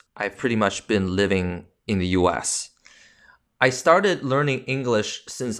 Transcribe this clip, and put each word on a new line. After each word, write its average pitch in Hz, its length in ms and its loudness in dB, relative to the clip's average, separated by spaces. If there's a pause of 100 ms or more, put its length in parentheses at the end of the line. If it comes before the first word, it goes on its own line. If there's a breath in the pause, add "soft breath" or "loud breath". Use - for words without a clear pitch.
(140)
I've 101 220 -6
pretty 117 200 0
much 101 300 0
been 92 300 0
living 92 480 0 (220)
in 101 120 0
the 90 100 0
U 90 200 4
S. - 420 -4 (920 soft breath)
I 131 80 4
started 175 520 2
learning 139 420 0
English 123 640 -2
since 117 340 -6